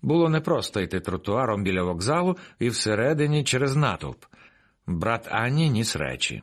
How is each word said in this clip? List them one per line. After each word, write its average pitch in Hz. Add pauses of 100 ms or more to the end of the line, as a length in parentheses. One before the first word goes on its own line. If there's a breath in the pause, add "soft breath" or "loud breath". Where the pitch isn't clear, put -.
Було 160
непросто 156
йти 90
тротуаром 101
біля 92
вокзалу 135 (220 loud breath)
і 120
всередині 143
через 135
натовп. 92 (640 soft breath)
Брат 98
Ані 139
ніс 110
речі. 64